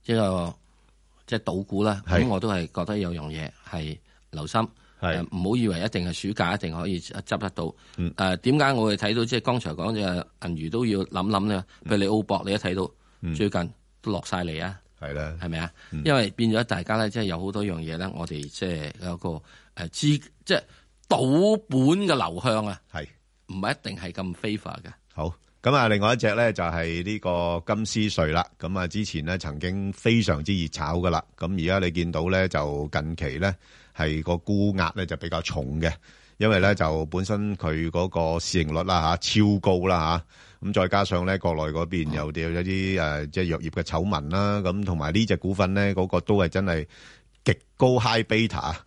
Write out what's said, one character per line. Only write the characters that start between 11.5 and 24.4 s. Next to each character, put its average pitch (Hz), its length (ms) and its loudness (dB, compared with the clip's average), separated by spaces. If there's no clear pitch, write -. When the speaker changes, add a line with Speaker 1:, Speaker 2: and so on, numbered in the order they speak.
Speaker 2:
嗯。 - 80 -4
Speaker 1:
譬 - 0 -
如 107 60 4
你 98 100 2
澳 107 140 2
博， 98 240 0
你 98 60 -2
都 104 60 2
睇 92 180 -2
到， 92 160 -2
Speaker 2:
嗯。 82 140 -2
Speaker 1:
最 101 140 2
近 87 240 -2
都 113 100 -4
落 87 140 -2
晒 90 180 -2
嚟 80 200 -4
啊！ 95 160 -8
Speaker 2:
係 71 140 -10
啦。 76 280 -6
Speaker 1:
係 87 80 -6
咪 80 100 -4
啊？ 82 120 -6
Speaker 2:
嗯。 78 140 -6
Speaker 1:
因 151 100 4
為 110 160 2
變 113 200 0
咗 113 120 2
大 92 200 -2
家 107 120 -2
呢， 110 140 0
即 104 100 -4
係 110 40 -2
有 87 160 -2
好 95 120 -4
多 101 120 -4
樣 92 140 -2
嘢 80 200 -6
呢， 92 180 -6
我 80 120 -6
哋 73 200 -8
即 - 180 -8
係 78 260 -6
有 87 160 -6
個， 92 120 -6
誒， 78 120 -6
資-， 147 320 0
即 - 80 0
係 156 80 2
賭 160 480 6
本 131 120 2
嘅 165 360 4
流 87 260 -2
向 110 240 2
啊， 98 160 -8
Speaker 2:
係。 76 160 -8
Speaker 1:
唔 92 80 -10
係 101 180 -2
一 - 40 -4
定 98 80 -8
係 87 140 -10
咁 92 240 -6
favor 107 460 -6